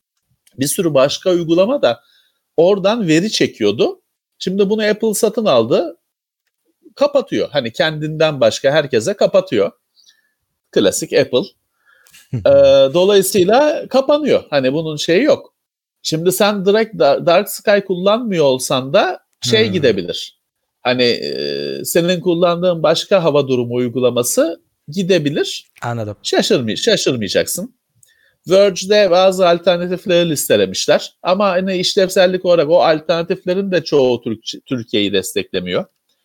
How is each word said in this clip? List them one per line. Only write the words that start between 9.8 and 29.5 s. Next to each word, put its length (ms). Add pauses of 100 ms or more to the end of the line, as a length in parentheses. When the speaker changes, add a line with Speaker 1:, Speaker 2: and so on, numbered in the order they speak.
Speaker 1:
Klasik 420
Apple. 300
Speaker 2:
<laughs> 60 (840)
Speaker 1:
Ee, 60 (540)
dolayısıyla 920
kapanıyor. 600
Hani 220
bunun 240
şeyi 260
yok. 320 (480)
Şimdi 300
sen 340
direkt 320
Da-, 280
Dark 240
Sky 360
kullanmıyor 580
olsan 480
da 280 (220)
şey 240
Speaker 2:
Hmm. 60
Speaker 1:
gidebilir. 680 (420)
Hani, 200
e, 800
senin 360
kullandığın 640
başka 420
hava 240
durumu 260
uygulaması 880 (260)
gidebilir. 800 (160)
Speaker 2:
Anladım. 400
Speaker 1:
Şaşırmay-, 540
şaşırmayacaksın. 960 (760)
Verge'de 600
bazı 380
alternatifleri 800